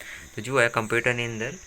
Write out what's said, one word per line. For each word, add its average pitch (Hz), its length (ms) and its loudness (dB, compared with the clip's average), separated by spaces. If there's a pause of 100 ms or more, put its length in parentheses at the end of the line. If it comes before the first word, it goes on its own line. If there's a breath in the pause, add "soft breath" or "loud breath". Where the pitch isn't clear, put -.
(340 loud breath)
તો 110 80 -8
જુઓ, 127 180 2
આ 117 80 8
કમ્પ્યુટરની 117 560 2
અંદર 117 300 -4 (120)